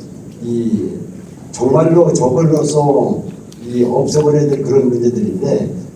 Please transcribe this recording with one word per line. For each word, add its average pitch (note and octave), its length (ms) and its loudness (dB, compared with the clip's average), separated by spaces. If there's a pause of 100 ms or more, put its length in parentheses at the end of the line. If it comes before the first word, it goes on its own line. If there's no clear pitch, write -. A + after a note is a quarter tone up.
(440)
이 A#2 480 -2 (640)
정말로 D#3 600 4
저걸로서 D3+ 1120 2 (440)
이 B2 160 0
없애버려야 D3 680 2
될 C3+ 120 -2
그런 C3 280 2
문제들인데, A2 840 0 (220)